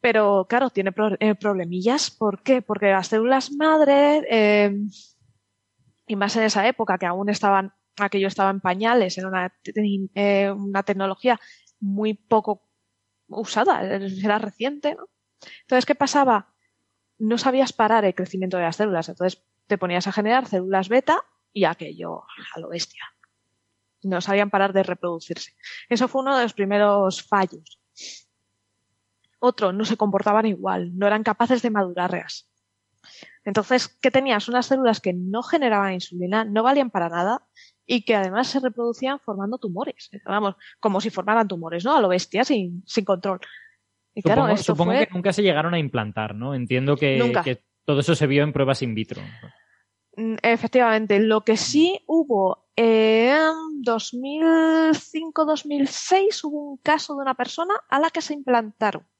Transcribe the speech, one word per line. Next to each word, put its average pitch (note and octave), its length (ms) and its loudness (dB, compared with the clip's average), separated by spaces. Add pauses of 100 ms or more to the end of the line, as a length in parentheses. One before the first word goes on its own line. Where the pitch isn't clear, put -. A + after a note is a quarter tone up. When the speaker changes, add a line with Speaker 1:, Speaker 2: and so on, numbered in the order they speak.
Speaker 1:
Pero, G#3 480 2
claro, B3+ 220 2
tiene F#3+ 200 -2
pro-, G#3+ 300 0
eh, G#3+ 140 2
problemillas. F#3+ 760 -2
¿Por G3+ 320 -4
qué? B3+ 180 2
Porque G#3 300 -2
las F#3+ 160 2
células C4 460 0
madre, D4 760 4
eh, G#3 460 4 (1300)
y G#3+ 100 -4
más G3+ 180 0
en A3 80 2
esa G#3+ 240 2
época A3+ 300 0
que F#3 80 -4
aún F#3+ 240 -2
estaban, G3 440 0 (240)
aquello G3 320 0
estaba G3 200 0
en G3 120 -4
pañales, F#3+ 560 0
era F#3 100 -8
una F#3 220 -4 (120)
te-, - 120 -14 (420)
eh, G3+ 360 2
una G3 320 -4
tecnología G3 540 0 (440)
muy G#3 320 -2
poco G#3+ 500 -2 (640)
usada, - 560 0
era G3 560 -2
reciente, C#4 560 -6
¿no? - 140 -20 (540)
Entonces, B3+ 220 2
¿qué D4 100 2
pasaba? C4 580 2 (640)
No A3 200 0
sabías C4 360 2
parar A3 320 2
el F3+ 100 2
crecimiento F#3 400 -4
de F3 80 -2
las E3 140 -2
células, F#3 320 -2
entonces F3+ 340 -4 (240)
te G#3 100 -2
ponías F3+ 300 -2
a G3 60 -6
generar A#3 340 2
células F#3+ 400 -2
beta C4 320 2 (320)
y G3 140 0
aquello E3 580 -6 (320)
a E3 60 -12
lo E3 80 -14
bestia. - 340 -10 (1000)
No F#3 200 -4
sabían G3+ 280 0
parar G3 220 0
de F#3+ 120 2
reproducirse. F3 720 -8 (320)
Eso A#3+ 180 0
fue C4+ 140 -4
uno C4+ 160 0
de B3 60 2
los A3+ 100 -4
primeros G3+ 680 2
fallos. F#3 600 -4 (1600)
Otro, A3+ 320 0
no G#3 140 -4
se A3+ 120 -2
comportaban G#3 480 2
igual, F#3 520 -4
no G3+ 100 2
eran G#3+ 160 0
capaces A#3 380 0
de A#3+ 80 -2
madurarlas. F3+ 800 -4 (960)
Entonces, G#3+ 420 0 (140)
¿qué C4 100 4
tenías? C4 380 0
Unas B3 160 0
células C4 340 2
que F3+ 140 -2
no F#3+ 300 -4
generaban G#3+ 500 0
insulina, F3+ 500 -4
no G#3+ 180 -2
valían C4 280 2
para F3 200 -2
nada F3+ 380 -2 (380)
y A#3 180 -2
que A3+ 120 2
además G3 320 0
se C4+ 120 -2
reproducían B3+ 600 -4
formando G3+ 380 -6
tumores. - 520 -8 (160)
Vamos, G3+ 300 -2 (240)
como G3 200 0
si A3 100 -4
formaran G#3+ 380 0
tumores, E3+ 380 -6
¿no? C#4+ 100 2
A C#4+ 60 6
lo G3 80 4
bestia, F3+ 340 0
sin, F#3+ 420 -2
sin G3+ 200 -2
control. F#3+ 340 -2 (720)
Y G#3+ 80 -12
claro, G#3 200 4
Speaker 2:
Supongo, A3 140 2
Speaker 1:
esto F#3+ 180 -2
Speaker 2:
supongo E3+ 180 2
Speaker 1:
fue C4+ 160 2
Speaker 2:
que F#3 60 -16
nunca F3+ 200 0
se G#3 80 -2
llegaron E3+ 320 2
a E3+ 60 0
implantar, G#2+ 560 -4
¿no? B2 180 -8
Entiendo C3 440 0
que, C3+ 200 2
Speaker 1:
Nunca. A#3+ 240 2
Speaker 2:
que C#3+ 220 -4 (220)
todo C#3+ 160 2
eso E3 140 2
se D3+ 120 0
vio C#3 160 4
en D3+ 80 0
pruebas C3+ 300 0
in A#2+ 120 -4
vitro. G#2+ 280 -8 (960)
Speaker 1:
Mm, A3 260 -4
efectivamente. A3+ 760 2
Lo A3 260 2
que A3 100 2
sí E4+ 520 0
hubo, B3+ 680 0
eh, A3+ 560 4
en D#4+ 500 0
dos A#3 320 -4
mil C#4 300 -4 (520)
cinco, D#4+ 500 -4
dos D4+ 200 -2
mil C#4+ 220 0
seis, G4 560 0
hubo D4 280 -8
un C4+ 60 -14
caso D4+ 380 -2
de C#4 60 -8
una C4 140 -2
persona E4 380 -4 (160)
a C4+ 100 2
la D#4+ 100 2
que E4 120 -6
se D4+ 120 -8
implantaron. A3+ 760 -2 (120)